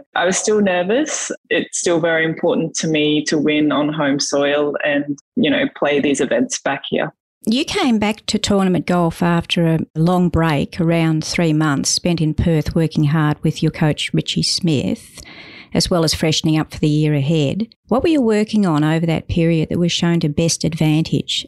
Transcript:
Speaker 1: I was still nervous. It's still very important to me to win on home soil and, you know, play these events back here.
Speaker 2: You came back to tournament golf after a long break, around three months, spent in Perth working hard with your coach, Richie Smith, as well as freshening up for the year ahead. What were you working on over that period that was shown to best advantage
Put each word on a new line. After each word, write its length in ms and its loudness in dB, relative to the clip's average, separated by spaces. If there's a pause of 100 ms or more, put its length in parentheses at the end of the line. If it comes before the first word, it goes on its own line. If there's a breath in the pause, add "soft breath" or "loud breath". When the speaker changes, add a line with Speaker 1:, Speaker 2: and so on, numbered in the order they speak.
(140)
Speaker 1:
I 120 0
was 120 0
still 240 2
nervous. 720 -2 (180)
It's 300 -4
still 200 0
very 240 0
important 520 -2
to 120 -4
me 360 2
to 160 0
win 320 2
on 200 0
home 280 0
soil 560 0 (100)
and, 320 -2 (180)
you 140 2
know, 160 0 (100)
play 240 0
these 220 0
events 400 0
back 260 -4
here. 240 -2 (360)
Speaker 2:
You 180 0
came 320 0
back 300 -4
to 100 0
tournament 480 2
golf 380 0
after 420 2
a 140 2 (160)
long 340 2
break, 500 0
around 460 2
three 280 0
months, 360 0
spent 320 -2
in 140 0
Perth 400 0
working 300 0
hard 360 0
with 220 -2
your 80 2
coach, 420 -2
Richie 300 -2
Smith, 760 -2 (540 loud breath)
as 160 0
well 140 2
as 100 0
freshening 460 0
up 120 -4
for 60 -14
the 120 0
year 260 0
ahead. 580 -2 (140)
What 160 0
were 60 2
you 120 2
working 460 2
on 160 2
over 240 0
that 220 -2
period 400 2
that 100 -2
was 120 0
shown 280 0
to 100 0
best 340 -2
advantage 840 -2